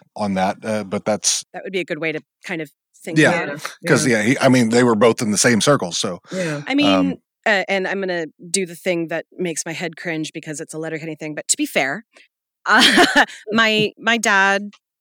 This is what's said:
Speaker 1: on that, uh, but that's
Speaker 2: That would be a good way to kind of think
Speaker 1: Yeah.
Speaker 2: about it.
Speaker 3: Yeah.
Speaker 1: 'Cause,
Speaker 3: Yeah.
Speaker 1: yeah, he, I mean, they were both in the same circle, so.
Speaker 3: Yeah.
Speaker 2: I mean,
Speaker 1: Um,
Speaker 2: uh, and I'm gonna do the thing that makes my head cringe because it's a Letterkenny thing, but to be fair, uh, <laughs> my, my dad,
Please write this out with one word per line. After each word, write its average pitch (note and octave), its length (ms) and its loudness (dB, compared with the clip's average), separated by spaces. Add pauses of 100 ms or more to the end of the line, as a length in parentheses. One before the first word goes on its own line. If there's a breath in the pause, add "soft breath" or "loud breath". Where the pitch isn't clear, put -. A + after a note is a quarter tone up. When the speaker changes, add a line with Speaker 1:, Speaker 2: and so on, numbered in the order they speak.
(140)
Speaker 1:
on G2+ 200 -4
that, F#2 300 0
uh, G#2+ 200 -4
but G2 200 -6
that's - 480 -2
Speaker 2:
That - 120 -14
would G3 80 -12
be F#3 80 -2
a E3+ 40 -4
good D#3 140 -8
way D#3 140 -4
to D3+ 80 -8 (240)
kind E3+ 180 -8
of D3+ 80 -14 (340)
think E3 140 -4
Speaker 1:
Yeah. C#3+ 120 6 (120)
Speaker 2:
about D3 140 -8
it. D3 60 -14 (200)
Speaker 3:
Yeah. - 80 -4
Speaker 1:
'Cause, C3+ 160 4
Speaker 3:
Yeah. A2+ 120 2
Speaker 1:
yeah, G#2 60 0
he, A2 140 2
I C3+ 100 4
mean, B2 220 4
they A#2+ 140 4
were A#2+ 120 4
both A2+ 260 4
in G#2+ 80 0
the G2+ 80 0
same A#2+ 220 4
circle, G2+ 320 2
so. F2+ 280 -6 (120)
Speaker 3:
Yeah. D3+ 340 -4
Speaker 2:
I C4 80 -2
mean, C#4+ 120 2
Speaker 1:
Um, C#4 280 2 (320)
Speaker 2:
uh, G3+ 220 2
and F#3+ 200 -2
I'm F#3+ 120 -4
gonna F3+ 260 -4 (240)
do F#3+ 160 -2
the E3+ 100 -12
thing E3+ 320 -2
that D#3+ 160 -6 (140)
makes F3 260 -4
my E3+ 80 -10
head D#3+ 240 -8
cringe D#3 360 -6
because D#3 280 -12
it's - 140 -14
a D#3 40 -10
Letterkenny D#3+ 380 -8
thing, D#3 180 -10
but D3+ 140 -12
to - 80 2
be D4 100 -2
fair, D3+ 380 -2 (640 soft breath)
uh, B3 580 6 (140 loud breath)
<laughs> - 140 -10
my, G#3+ 460 2
my A3+ 200 0
dad, G3+ 520 2 (300)